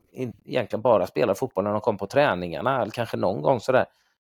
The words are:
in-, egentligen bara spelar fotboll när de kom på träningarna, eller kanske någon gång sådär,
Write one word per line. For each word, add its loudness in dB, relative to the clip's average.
in-, -8
egentligen -4
bara 4
spelar 2
fotboll -4
när -2
de -2
kom 0
på -8
träningarna, 0
eller -4
kanske -6
någon -2
gång 2
sådär, 2